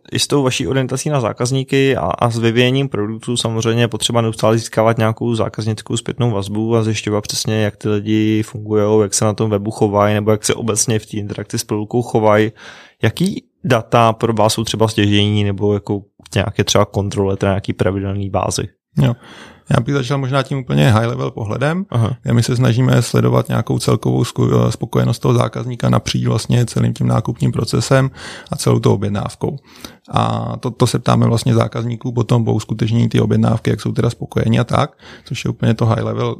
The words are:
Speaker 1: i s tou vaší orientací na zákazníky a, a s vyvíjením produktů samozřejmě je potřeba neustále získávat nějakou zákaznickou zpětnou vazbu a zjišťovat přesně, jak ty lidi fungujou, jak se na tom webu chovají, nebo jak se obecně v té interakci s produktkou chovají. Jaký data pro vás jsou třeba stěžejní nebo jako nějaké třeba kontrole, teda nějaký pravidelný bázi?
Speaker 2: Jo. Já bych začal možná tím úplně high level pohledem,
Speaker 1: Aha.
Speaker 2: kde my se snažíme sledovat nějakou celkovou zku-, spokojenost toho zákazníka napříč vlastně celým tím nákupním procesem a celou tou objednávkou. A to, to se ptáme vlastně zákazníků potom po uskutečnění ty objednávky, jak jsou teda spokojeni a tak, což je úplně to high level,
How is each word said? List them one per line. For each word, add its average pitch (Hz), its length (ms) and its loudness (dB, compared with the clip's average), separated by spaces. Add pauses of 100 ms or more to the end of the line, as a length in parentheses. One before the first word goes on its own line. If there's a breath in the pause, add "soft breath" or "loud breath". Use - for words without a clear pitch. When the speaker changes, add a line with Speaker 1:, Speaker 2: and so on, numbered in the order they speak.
(120)
Speaker 1:
i - 80 -2
s - 80 -2
tou 143 160 2
vaší 127 240 0
orientací 131 420 -2
na 147 100 0
zákazníky 131 800 0
a, - 80 -2
a 90 240 0
s 113 80 -2
vyvíjením 123 520 2
produktů 113 480 -4
samozřejmě 113 460 0
je 117 40 4
potřeba 113 340 -2
neustále 110 360 2
získávat 113 400 0
nějakou 113 380 0
zákaznickou 107 600 -4
zpětnou 120 340 -2
vazbu 104 440 -2
a 113 80 2
zjišťovat 107 380 -2
přesně, - 340 -4
jak 107 220 0
ty - 120 -4
lidi 107 540 2
fungujou, 107 580 2
jak 101 120 0
se - 120 0
na 107 80 2
tom 110 160 0
webu 104 220 -2
chovají, 104 420 2
nebo 104 180 2
jak 104 140 0
se - 80 0
obecně 110 460 -2
v - 60 -12
té - 120 -10
interakci 104 420 -8
s - 40 -6
produktkou 107 380 -2
chovají. 107 500 4 (520 loud breath)
Jaký 175 400 -2 (200)
data 117 500 4
pro 117 200 -2
vás 107 200 2
jsou 113 100 -4
třeba 110 240 0
stěžejní 104 560 2
nebo 101 300 0
jako 101 280 -4 (340)
nějaké 104 280 0
třeba 101 220 2
kontrole, 98 520 -2
teda 98 140 0
nějaký - 220 -4
pravidelný 98 560 -2
bázi? 92 380 -2 (360)
Speaker 2:
Jo. 123 120 2 (600 loud breath)
Já 127 60 4
bych 127 120 -2
začal 139 240 -2
možná 135 260 0
tím 139 140 -4
úplně 139 340 2
high 113 160 4
level 131 240 -4
pohledem, 135 580 -4
Speaker 1:
Aha. 117 320 0
Speaker 2:
kde 127 120 -2
my 117 100 4
se 127 120 -2
snažíme 127 460 4
sledovat 123 460 2
nějakou 123 320 -2
celkovou 127 440 0
zku-, 120 480 0
spokojenost - 480 -2
toho 131 140 0
zákazníka 120 560 -2
napříč 123 360 0
vlastně 120 400 0
celým 120 280 0
tím 123 140 -2
nákupním 120 440 -2
procesem 131 600 0 (400 loud breath)
a 160 40 -6
celou 120 240 0
tou 113 140 2
objednávkou. 101 640 -4 (540 loud breath)
A 113 480 -2
to, 120 120 -6
to 120 160 2
se 123 120 -2
ptáme 120 280 2
vlastně 117 280 2
zákazníků 117 560 -2
potom 120 340 0
po 117 80 0
uskutečnění 113 560 0
ty 120 120 0
objednávky, 113 480 2
jak 113 120 -2
jsou 113 100 -4
teda 120 180 0
spokojeni 113 500 -2
a 123 40 2
tak, 127 280 0 (340 loud breath)
což - 200 -8
je - 60 -2
úplně 117 220 0
to 113 120 0
high 110 180 2
level, 113 360 -4